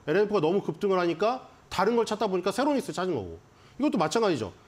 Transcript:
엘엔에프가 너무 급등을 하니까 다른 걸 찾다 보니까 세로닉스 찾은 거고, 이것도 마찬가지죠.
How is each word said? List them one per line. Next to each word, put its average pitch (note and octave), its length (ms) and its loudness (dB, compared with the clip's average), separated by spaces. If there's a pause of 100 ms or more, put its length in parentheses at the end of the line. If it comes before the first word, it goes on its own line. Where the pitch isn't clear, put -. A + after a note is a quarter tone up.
엘엔에프가 G3 340 2
너무 F3+ 200 2
급등을 F#3+ 380 -2
하니까 F3+ 480 0 (220)
다른 G3 260 2
걸 A3+ 100 4
찾다 A3 220 -2
보니까 F#3+ 240 0
세로닉스 C4 420 0
찾은 F3+ 220 -2
거고, F2 240 -8 (400)
이것도 D4 180 0
마찬가지죠. D#3+ 560 0 (140)